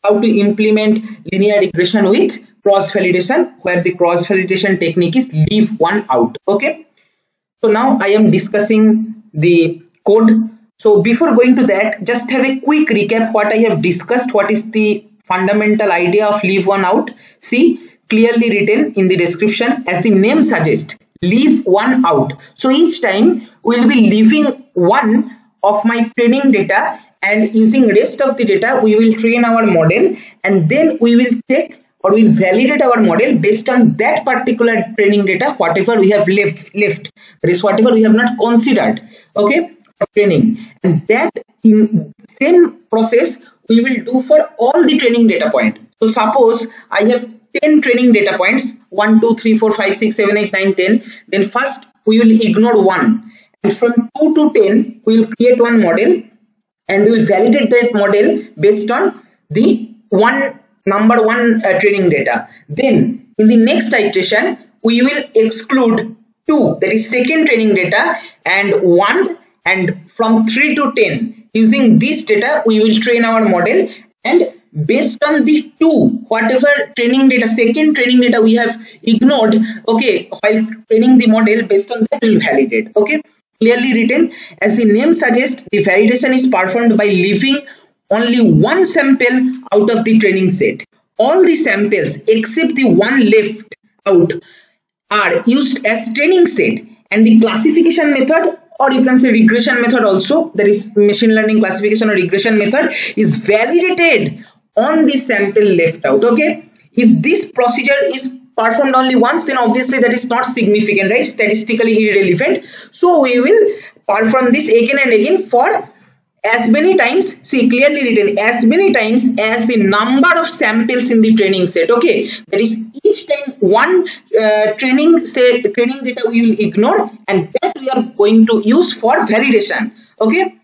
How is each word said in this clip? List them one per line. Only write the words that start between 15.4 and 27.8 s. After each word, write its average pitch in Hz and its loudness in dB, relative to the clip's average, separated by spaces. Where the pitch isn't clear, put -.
idea 180 0
of 208 -2
leave 185 -2
one 196 0
out. 233 -2
See, - -2
clearly 233 2
written 208 0
in 185 0
the 180 0
description, 208 -2
as 180 -4
the 220 2
name 226 2
suggests, 160 -2
leave 233 0
one 240 2
out. 147 0
So - -4
each 311 2
time 220 0
we 240 0
will 226 4
be 262 2
leaving 220 4
one 214 0
of 208 0
my 226 -2
training 254 2
data, 196 -2
and 214 -2
using 226 4